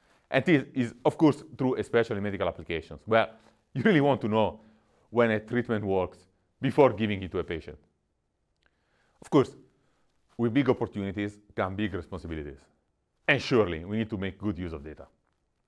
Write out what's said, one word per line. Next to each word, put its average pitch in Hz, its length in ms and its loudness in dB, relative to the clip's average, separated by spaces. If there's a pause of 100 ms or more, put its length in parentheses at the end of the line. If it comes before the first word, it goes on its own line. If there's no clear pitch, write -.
(300)
And 131 140 0
this 147 280 4
is, 120 220 -4 (100)
of - 140 0
course, 151 240 4 (160)
true 131 160 0
especially 110 440 -2
in 98 40 -6
medical 98 240 -4
applications, 82 600 -6
where 110 240 2 (440)
you 127 80 -4
really 180 180 4
want 139 200 2
to 117 80 -4
know 107 320 2 (500)
when 113 220 4
a 107 80 0
treatment 113 440 -4
works 95 340 -2 (420)
before 135 320 6
giving 101 320 -2
it 85 80 -10
to 95 80 -2
a 80 40 -6
patient. 78 320 -10 (1400)
Of - 80 -20
course, 143 220 4 (880)
with 117 160 0
big 131 140 4
opportunities 104 720 -2 (180)
come 95 180 -2
big 98 200 -4
responsibilities. 80 680 -10 (680)
And 139 160 2
surely, 90 420 2
we 104 120 -6
need 110 140 -4
to 110 80 -6
make 92 200 -6
good 98 180 -4
use 87 180 -8
of 71 100 -12
data. 73 220 -16 (600)